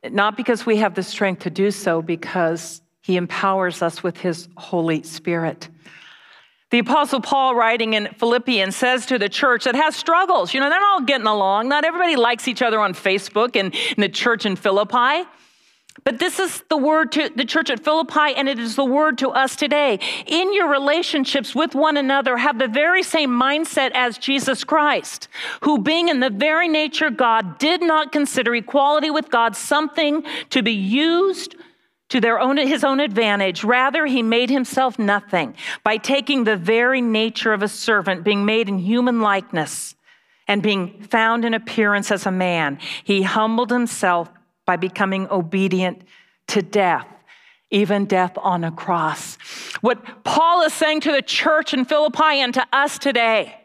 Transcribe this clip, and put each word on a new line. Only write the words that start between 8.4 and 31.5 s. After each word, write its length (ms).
says 320
to 120
the 100
church 360
that 120
has 180
struggles, 580
you 80
know, 80
they're 120
not 200
all 60
getting 200
along. 420
Not 160
everybody 320
likes 320
each 140
other 180
on 140
Facebook 600
and 200
in 260
the 80
church 360
in 120
Philippi. 720
But 160
this 220
is 280
the 80
word 360
to 240
the 80
church 260
at 140
Philippi, 500
and 140
it 100
is 160
the 100
word 340
to 120
us 240
today. 460
"In 260
your 160
relationships 840
with 220
one 200
another, 420
have 200
the 80
very 380
same 260
mindset 600
as 260
Jesus 460
Christ, 640
who, 180
being 300
in 100
the 120
very 360
nature 440
God, 480
did 220
not 300
consider 460
equality 520
with 220
God 240
something 680
to 120
be 100
used 840